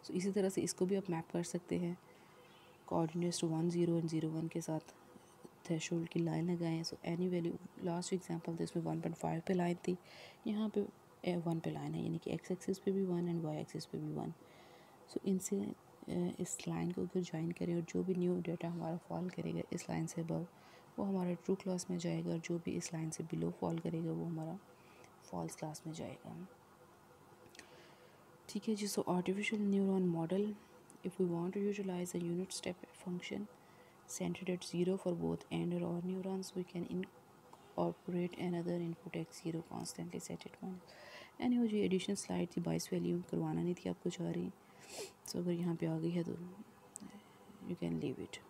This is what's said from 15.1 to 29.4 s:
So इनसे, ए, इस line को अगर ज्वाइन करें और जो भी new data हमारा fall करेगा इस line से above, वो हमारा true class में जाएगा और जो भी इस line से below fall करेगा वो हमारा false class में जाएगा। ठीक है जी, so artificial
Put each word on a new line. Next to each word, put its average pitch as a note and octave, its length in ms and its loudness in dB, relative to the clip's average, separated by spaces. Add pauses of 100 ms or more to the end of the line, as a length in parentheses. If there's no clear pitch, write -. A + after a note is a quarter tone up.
So - 120 -2
इनसे, G3 320 2 (520)
ए, F3 300 0
इस F3+ 180 -2 (100)
line E3+ 240 0
को F#3 100 -2
अगर F3+ 200 0
ज्वाइन E3 380 -2
करें E3+ 160 2
और F3 60 2 (120)
जो F3+ 100 2
भी F#3 120 2
new F3+ 260 4
data E3+ 280 -2
हमारा E3+ 280 -2 (100)
fall E3+ 220 -2
करेगा E3 320 -2 (120)
इस - 160 -6
line E3 160 0
से E3 180 -4
above, E3 220 0 (520)
वो G#3 80 0
हमारा F#3+ 280 2 (120)
true F#3+ 160 4
class F#3 280 -2
में F3+ 80 0
जाएगा E3+ 340 0
और E3+ 80 2
जो E3+ 260 -2
भी - 120 -2
इस - 160 -4
line D#3+ 160 -2
से D#3 140 -6
below D#3+ 360 0
fall E3+ 200 2
करेगा E3 320 -2
वो E3 140 -2
हमारा D#3+ 320 -4 (680)
false E3 320 -6
class D#3 320 -8
में D#3 60 -8
जाएगा। - 420 -10 (2250)
ठीक - 200 -4
है A3 60 4
जी, G#3 120 -2
so - 220 2
artificial F#3+ 500 2